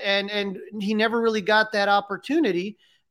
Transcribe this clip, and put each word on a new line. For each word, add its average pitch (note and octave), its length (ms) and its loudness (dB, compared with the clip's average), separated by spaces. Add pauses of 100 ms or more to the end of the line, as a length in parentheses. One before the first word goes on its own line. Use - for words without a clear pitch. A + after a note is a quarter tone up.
and, G3 260 0
and G3+ 300 -4 (200)
he G#3 140 -2
never A3 260 2
really A3 220 2
got G#3+ 300 2
that G3+ 180 0
opportunity. G3+ 880 0 (340)